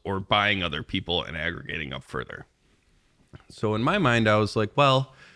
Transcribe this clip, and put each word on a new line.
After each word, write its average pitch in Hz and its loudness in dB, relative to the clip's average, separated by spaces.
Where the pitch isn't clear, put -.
or 98 -4
buying 104 0
other 78 -4
people 87 -4
and - -10
aggregating 80 -8
up 67 -10
further. - -10
So 107 -2
in 107 0
my 165 2
mind, 117 4
I 107 6
was 107 2
like, 107 0
"Well, 131 2